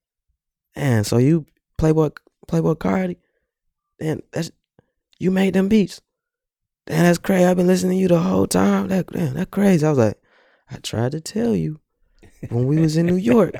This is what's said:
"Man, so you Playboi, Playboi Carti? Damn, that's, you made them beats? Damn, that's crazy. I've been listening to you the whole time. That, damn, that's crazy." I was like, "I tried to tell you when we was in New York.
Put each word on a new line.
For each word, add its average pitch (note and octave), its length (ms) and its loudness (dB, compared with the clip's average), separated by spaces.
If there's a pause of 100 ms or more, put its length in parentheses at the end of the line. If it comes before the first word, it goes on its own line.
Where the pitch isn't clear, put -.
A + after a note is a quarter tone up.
(760)
"Man, B2 280 0
so A#2 140 0
you D3+ 280 2 (320)
Playboi, D#3 380 0 (320)
Playboi E3 280 -2
Carti? F#3 400 -4 (840)
Damn, D#3 220 -6 (100)
that's, E3 180 -8 (680)
you F3+ 120 -2
made F#3+ 240 0
them F#3+ 140 0
beats? G#3 320 2 (840)
Damn, D#3+ 180 0
that's F3 140 4
crazy. F#3 260 0
I've F3+ 120 2
been F3+ 100 2
listening F#3 320 0
to F#3+ 40 0
you F#3 60 2
the E3+ 120 4
whole F#3+ 260 0
time. G3 420 0
That, F#3+ 200 -2
damn, C#3+ 260 -4
that's E3+ 160 -6
crazy." F#3+ 360 2
I D#3 40 2
was C#3+ 80 2
like, G#2+ 200 0 (520)
"I - 60 -12
tried A#2 360 -6
to D#3+ 80 -8
tell A3 360 -4
you D#3 240 -6 (680)
when A#2+ 160 0
we D3+ 120 0
was D#3+ 180 2
in E3 100 2
New F3+ 100 0
York. G#3 440 2